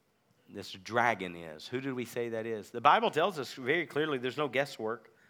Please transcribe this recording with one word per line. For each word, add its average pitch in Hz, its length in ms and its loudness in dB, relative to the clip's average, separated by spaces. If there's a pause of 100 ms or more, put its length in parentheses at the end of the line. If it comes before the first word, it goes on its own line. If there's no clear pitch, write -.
(500)
this 101 220 -12
dragon 101 640 0
is? 80 320 -12
Who 123 140 -4
did 135 120 -4
we 123 120 -4
say 120 240 -4
that 113 160 -4
is? 110 240 -4
The 117 100 -8
Bible 175 320 6
tells 170 260 2
us 127 160 -6
very 143 320 2
clearly 147 320 0
there's 123 200 -4
no 151 100 0
guesswork. 120 640 -2 (200)